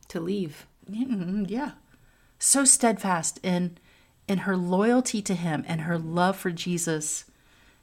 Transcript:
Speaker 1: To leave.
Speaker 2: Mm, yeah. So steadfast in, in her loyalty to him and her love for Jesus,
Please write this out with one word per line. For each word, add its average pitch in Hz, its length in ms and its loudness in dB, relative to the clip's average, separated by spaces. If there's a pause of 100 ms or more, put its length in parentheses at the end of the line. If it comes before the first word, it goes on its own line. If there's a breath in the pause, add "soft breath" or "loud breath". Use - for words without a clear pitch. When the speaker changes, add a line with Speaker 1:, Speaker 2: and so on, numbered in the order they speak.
Speaker 1:
To 180 120 -6
leave. 175 460 -4 (240)
Speaker 2:
Mm, 202 580 -2
yeah. 240 240 -4 (680 soft breath)
So 277 240 2
steadfast 196 800 2
in, 180 340 0 (480 soft breath)
in 196 120 0
her 190 180 0
loyalty 208 640 2
to 202 120 0
him 160 340 -2
and 160 140 -2
her 170 160 0
love 175 380 2
for 190 140 -4
Jesus, 170 760 -2 (560 soft breath)